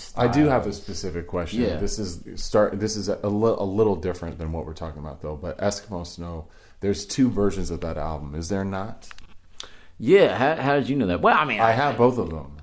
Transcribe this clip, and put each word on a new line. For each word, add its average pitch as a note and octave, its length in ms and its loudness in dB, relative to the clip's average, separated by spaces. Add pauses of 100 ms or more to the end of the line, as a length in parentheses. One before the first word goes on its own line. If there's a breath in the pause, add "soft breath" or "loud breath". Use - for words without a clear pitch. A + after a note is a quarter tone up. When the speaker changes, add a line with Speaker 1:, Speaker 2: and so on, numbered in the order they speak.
(160)
Speaker 1:
I B2 100 2
do C#3 180 4
Speaker 2:
style D3+ 40 6
Speaker 1:
have A#2 180 2
a G#2 40 -4
Speaker 2:
is. - 80 -6
Speaker 1:
specific E2+ 480 -6
question. F2+ 360 -2
Speaker 2:
Yeah. F#2 140 0
Speaker 1:
This G2+ 220 -2
is F2+ 440 -6
start. G#2 380 2
This G#2+ 160 0
is G2 140 -4
a G2+ 180 -2
li-, G#2+ 300 2
a G2+ 60 -2
little G2+ 320 2
different E2 420 -6
than D#2+ 120 -6
what D#2+ 140 -4
we're D#2+ 80 -10
talking D#2 280 -10
about, D2 200 -12
though. D2+ 160 -8
But D#2+ 220 -8
Eskimo F#2+ 480 -4
Snow, E2+ 400 -10 (340 soft breath)
there's G2 240 0
two C3 260 4
versions F#2+ 400 2
of E2 120 -6
that D#2+ 160 -4
album, D2 360 -6
is E2 140 -6
there G2 160 -2
not? G2 440 -6 (920 loud breath)
Speaker 2:
Yeah. C3+ 380 6
How, C#3+ 260 2
how C#3 140 2
did B2 120 0
you C#3 80 0
know A#2+ 100 2
that? E2+ 140 0
Well, A3+ 180 6
I D3+ 60 4
mean, A2+ 160 0
Speaker 1:
I A2+ 80 6
Speaker 2:
I A2+ 40 6
Speaker 1:
have B2+ 260 2
both B2 200 6
of F2+ 120 -2
them. D2 320 -10